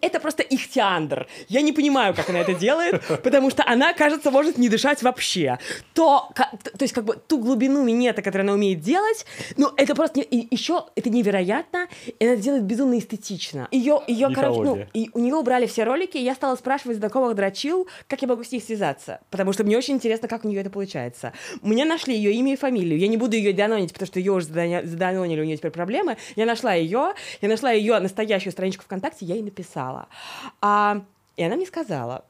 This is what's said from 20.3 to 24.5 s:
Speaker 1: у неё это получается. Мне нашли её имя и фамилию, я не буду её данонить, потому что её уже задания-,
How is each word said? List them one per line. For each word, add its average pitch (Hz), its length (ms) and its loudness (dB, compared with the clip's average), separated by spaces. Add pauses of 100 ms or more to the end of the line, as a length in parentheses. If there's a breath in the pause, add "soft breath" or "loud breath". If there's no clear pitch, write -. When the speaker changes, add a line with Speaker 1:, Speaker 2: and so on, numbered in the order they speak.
Speaker 1:
у 214 40 -2
неё 196 120 -2
это 196 100 -6
получается. 151 640 -8 (300 loud breath)
Мне 226 220 2
нашли 320 320 0
её 208 140 2
имя 254 220 2
и 262 40 0
фамилию, 190 420 0
я 185 100 2
не 226 80 2
буду 226 200 0
её 202 160 2
данонить, 202 400 0
потому 190 160 -8
что - 120 -6
её 196 140 2
уже 180 120 0
задания-, 170 380 -2